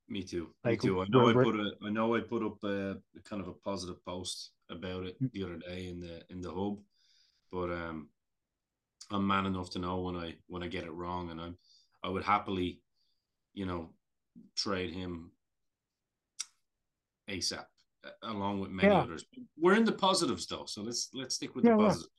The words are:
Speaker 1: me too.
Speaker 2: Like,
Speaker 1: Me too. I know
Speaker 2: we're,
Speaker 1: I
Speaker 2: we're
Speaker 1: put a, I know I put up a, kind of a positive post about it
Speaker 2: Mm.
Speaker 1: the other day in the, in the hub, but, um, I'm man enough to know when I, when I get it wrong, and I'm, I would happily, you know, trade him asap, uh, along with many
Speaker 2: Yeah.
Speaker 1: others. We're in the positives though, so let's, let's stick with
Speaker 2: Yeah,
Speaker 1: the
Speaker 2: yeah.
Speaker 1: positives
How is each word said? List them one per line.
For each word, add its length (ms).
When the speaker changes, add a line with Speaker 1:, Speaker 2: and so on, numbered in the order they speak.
Speaker 1:
me 160
too. 300
Speaker 2:
Like, 200
Speaker 1:
Me 60
too. 120
I 80
know 160
Speaker 2:
we're, 60
Speaker 1:
I 40
Speaker 2:
we're 80
Speaker 1:
put 160
a, 120
I 40
know 260
I 60
put 220
up 200
a, 320
kind 120
of 80
a 40
positive 520
post 460
about 360
it 160
Speaker 2:
Mm. 120
Speaker 1:
the 100
other 140
day 300
in 120
the, 300
in 100
the 140
hub, 240
but, 200
um, 360
I'm 180
man 200
enough 240
to 80
know 200
when 160
I, 200
when 160
I 40
get 180
it 80
wrong, 380
and 100
I'm, 160
I 40
would 160
happily, 560
you 120
know, 240
trade 380
him 380
asap, 360
uh, 40
along 360
with 120
many 180
Speaker 2:
Yeah. 120
Speaker 1:
others. 240
We're 180
in 100
the 60
positives 560
though, 180
so 160
let's, 320
let's 220
stick 200
with 100
Speaker 2:
Yeah, 100
Speaker 1:
the 80
Speaker 2:
yeah. 40
Speaker 1:
positives 320